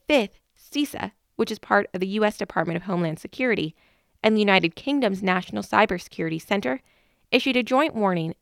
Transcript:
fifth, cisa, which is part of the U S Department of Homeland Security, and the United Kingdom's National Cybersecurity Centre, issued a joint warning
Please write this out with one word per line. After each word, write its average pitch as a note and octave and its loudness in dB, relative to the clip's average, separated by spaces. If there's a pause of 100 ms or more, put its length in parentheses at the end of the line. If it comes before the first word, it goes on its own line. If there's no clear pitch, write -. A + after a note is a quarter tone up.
fifth, A#3 0 (180)
cisa, - -6 (260)
which A3+ -2
is G#3+ -8
part G3+ 2
of F3+ -4
the F#3+ -2
U G#3 0
S G#3+ 0
Department E3+ -2
of F3+ -8
Homeland F3 -2
Security, G3+ -4 (480)
and A3 4
the G#3+ 4
United F#3+ 4
Kingdom's A3+ -2
National F#3+ -2
Cybersecurity E3 -2
Centre, B3 -4 (500)
issued B3+ 2
a B3 2
joint C4 0
warning F3+ 0